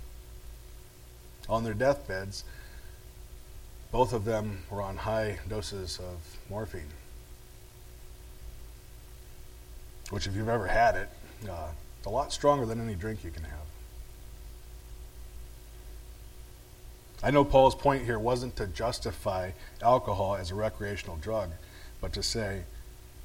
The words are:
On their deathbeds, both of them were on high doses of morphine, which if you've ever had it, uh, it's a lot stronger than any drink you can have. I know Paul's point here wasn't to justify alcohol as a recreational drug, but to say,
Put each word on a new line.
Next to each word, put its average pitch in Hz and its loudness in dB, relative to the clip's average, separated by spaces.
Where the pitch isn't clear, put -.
On 113 4
their 110 2
deathbeds, 101 2
both 117 6
of 110 2
them 107 0
were 101 -2
on 92 -4
high 110 0
doses 101 -4
of 90 -10
morphine, 90 -6
which 98 -2
if 98 -2
you've 110 0
ever 113 4
had 110 8
it, 104 0
uh, 80 -6
it's - -8
a - -2
lot 127 2
stronger 143 6
than 113 0
any 113 -2
drink 110 -4
you 82 -6
can 80 -6
have. - -6
I 123 6
know 143 12
Paul's 131 12
point 135 6
here 117 4
wasn't 123 2
to 107 0
justify 95 0
alcohol 101 6
as 90 -2
a 92 -2
recreational 104 -2
drug, 95 0
but 92 -2
to 101 -2
say, 98 0